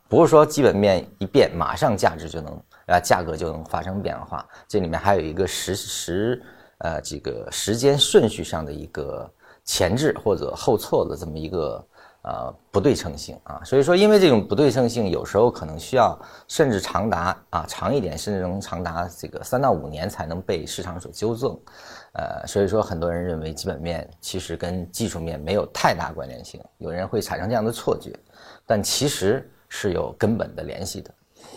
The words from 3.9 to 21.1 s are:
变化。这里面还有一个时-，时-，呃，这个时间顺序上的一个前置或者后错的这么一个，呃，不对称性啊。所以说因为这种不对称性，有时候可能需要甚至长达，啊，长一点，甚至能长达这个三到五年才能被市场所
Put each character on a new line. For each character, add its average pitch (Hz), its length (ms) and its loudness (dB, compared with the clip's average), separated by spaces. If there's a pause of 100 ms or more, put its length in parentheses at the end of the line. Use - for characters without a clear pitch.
变 80 180 -6
化。 - 280 -10 (200)
这 104 140 0
里 87 80 -2
面 80 100 -2
还 101 180 4
有 85 40 2
一 78 140 -4
个 90 120 0
时-， - 300 -4
时-， 107 640 -4 (360)
呃， 78 240 -6
这 76 160 -10
个 58 320 -10
时 - 260 -2
间 139 220 4
顺 139 300 6
序 - 140 -4
上 80 220 -4
的 71 80 -8
一 76 140 -10
个 69 440 -10 (340)
前 92 300 2
置 143 300 2
或 104 100 4
者 73 220 -4
后 113 220 2
错 113 280 0
的 69 100 -6
这 80 100 -10
么 78 120 -8
一 78 100 -6
个， 76 360 -4 (380)
呃， - 320 -8 (160)
不 101 100 2
对 120 140 4
称 76 220 -4
性 - 260 -14
啊。 71 220 -12
所 131 140 2
以 139 40 6
说 175 140 6
因 208 120 6
为 208 120 8
这 185 80 8
种 107 180 6
不 - 80 -2
对 143 160 6
称 120 180 4
性， 110 200 0
有 - 160 -2
时 - 120 -4
候 117 140 8
可 - 160 -6
能 78 120 -10
需 - 180 -4
要 113 200 6 (300)
甚 143 240 2
至 101 100 2
长 98 300 -2
达， 85 260 0 (140)
啊， 82 160 -4
长 - 260 -4
一 139 80 2
点， 80 160 -4
甚 104 180 -4
至 95 60 0
能 92 200 -4
长 90 240 -8
达 87 240 -4
这 - 180 -14
个 - 160 -12
三 127 180 -2
到 131 120 4
五 73 160 -2
年 78 200 -6
才 - 180 -8
能 85 140 -6
被 85 260 -4
市 - 160 -8
场 85 180 -10
所 64 100 -14